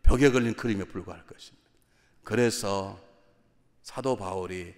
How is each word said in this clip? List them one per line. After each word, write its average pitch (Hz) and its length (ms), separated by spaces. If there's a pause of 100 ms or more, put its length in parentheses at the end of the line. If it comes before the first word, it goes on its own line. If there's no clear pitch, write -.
벽에 131 280
걸린 117 240
그림에 101 300
불과할 87 420
것입니다. - 400 (560)
그래서 101 760 (840)
사도 127 340
바울이 92 600